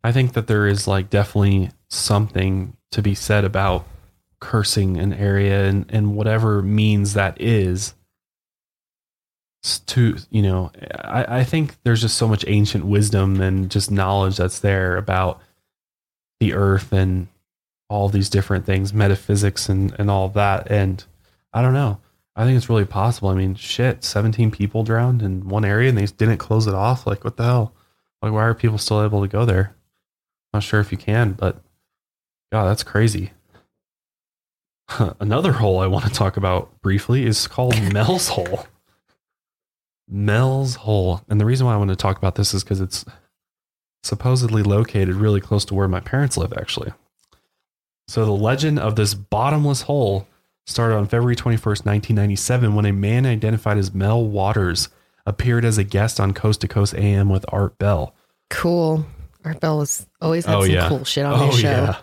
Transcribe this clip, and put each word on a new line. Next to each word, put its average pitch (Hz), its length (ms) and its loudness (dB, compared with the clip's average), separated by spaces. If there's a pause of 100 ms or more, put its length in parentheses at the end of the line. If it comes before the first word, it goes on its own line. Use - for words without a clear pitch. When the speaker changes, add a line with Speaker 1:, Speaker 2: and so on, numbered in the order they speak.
Speaker 1:
I 117 80 0
think 127 220 2
that 113 120 -2
there 104 200 2
is, 101 200 0
like, 98 240 -2
definitely 101 600 2 (180)
something 95 880 -2 (160)
to 104 100 -2
be 104 120 2
said 104 300 0
about 95 420 0 (540)
cursing 98 580 -2
an 98 140 -2
area 98 540 0
and, 98 240 0
and 104 260 0
whatever 110 460 0
means 104 520 2
that 98 260 -2
is 98 540 0 (1700)
s-, - 160 -6
to, - 360 0 (140)
you 107 120 2
know, 92 280 0 (340)
I, 123 360 -4
I 127 40 2
think 156 380 -4
there's 113 180 2
just 113 160 -2
so 113 120 0
much 107 180 0
ancient 104 380 0
wisdom 101 560 2
and 95 300 0
just - 200 -2
knowledge 98 460 0
that's 92 240 -2
there 92 360 0
about 92 440 -2 (1000)
the 95 140 0
earth 98 380 0
and 92 360 0 (600)
all 101 200 0
these 101 220 0
different 98 360 0
things, 98 280 0
metaphysics 101 720 0
and, 98 300 0
and 101 120 0
all 95 200 0
that. 101 400 0
And 98 320 0 (500)
I 117 100 0
don't 127 120 4
know. 127 240 0 (380)
I 110 80 0
think 131 120 4
it's 120 140 0
really 107 140 4
possible. 101 440 0
I 95 60 2
mean, 95 220 0
shit, - 480 -2
seventeen 110 480 0
people 110 320 -2
drowned 117 360 2
in 95 280 -4
one 107 160 0
area 110 240 2
and 120 100 2
they 101 80 2
didn't 110 320 0
close 110 300 0
it 98 60 0
off. 113 320 0
Like, 101 180 -4
what 113 120 -6
the 117 80 -6
hell? 120 300 0 (480)
Like, 107 100 -2
why 107 120 0
are 113 100 2
people 110 240 0
still 107 240 0
able 104 200 0
to 98 60 -2
go 107 160 0
there? 98 300 2 (800)
Not 104 80 0
sure 107 180 0
if 101 120 -2
you 98 60 -4
can, 107 340 0
but 95 280 -4 (920)
God, 107 140 0
that's 107 180 0
crazy. 104 480 0 (1600)
<laughs> - 100 -12 (220)
Another 127 320 0
hole 101 280 2
I 95 60 0
want 95 200 0
to 107 60 0
talk 98 240 0
about 92 460 -4
briefly 107 440 0
is 110 200 0
called 117 360 0
Speaker 2:
<laughs> 98 100 0
Speaker 1:
Mel's 113 360 0
Hole. 92 380 -6 (1400)
Mel's 123 680 0
Hole. 95 520 0
And 104 120 2
the 104 60 4
reason 127 200 2
why 117 80 2
I 104 40 2
want 101 120 0
to 92 60 0
talk 95 220 -2
about 95 160 -2
this 101 200 -2
is 95 100 -4
'cause 98 160 -4
it's - 240 -6 (960)
supposedly 117 600 0
located 101 520 2
really 104 260 2
close 101 260 -2
to - 80 -6
where 98 140 2
my 90 120 -2
parents 135 360 -2
live, - 200 -2
actually. - 360 -8 (1160)
So 113 160 -2
the 107 80 0
legend 135 460 0
of 107 180 -2
this 101 180 0
bottomless 135 680 0
hole 104 440 -2 (400)
started 113 300 0
on 101 100 0
February 120 300 0
twenty-first, 110 500 -2
nineteen 104 300 0
ninety-seven, 104 580 0
when 104 120 2
a 101 60 2
man 104 340 0
identified 110 520 0
as 95 160 -2
Mel 107 300 2
Waters 101 640 0 (380)
appeared 117 380 0
as 107 140 2
a 101 60 2
guest 101 340 -2
on 98 160 0
Coast - 280 0
to 101 60 -2
Coast 101 260 0
A - 40 -6
M 101 300 2
with 95 200 0
Art - 300 -2
Bell. 101 360 -2 (340)
Speaker 2:
Cool. 160 580 0 (380)
Art 156 160 -8
Bell 156 180 0
was - 280 -4 (140)
always 165 240 -2
had 104 120 2
Speaker 1:
Oh, 98 60 4
Speaker 2:
some 92 80 4
Speaker 1:
yeah. 90 180 2
Speaker 2:
cool 135 160 0
shit 139 200 -2
on 143 140 0
Speaker 1:
Oh, 139 80 2
Speaker 2:
his 123 140 4
show. 143 100 2
Speaker 1:
yeah. 120 320 2